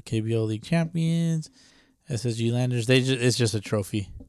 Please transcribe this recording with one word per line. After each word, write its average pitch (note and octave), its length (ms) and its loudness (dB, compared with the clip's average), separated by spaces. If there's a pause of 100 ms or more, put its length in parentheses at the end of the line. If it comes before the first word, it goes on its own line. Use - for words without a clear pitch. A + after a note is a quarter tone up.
K A2+ 160 -2
B A2+ 160 0
O A2 80 2
League A2 180 -4
Champions, E3 880 0 (580)
S A#2+ 180 -4
S A2+ 100 -2
G A#2 160 0
Landers. B2 340 0
They C3 160 6
ju-, C3 160 2
it's A#2+ 200 4
just A2+ 160 2
a G#2+ 60 -2
trophy. G2+ 500 -2 (180)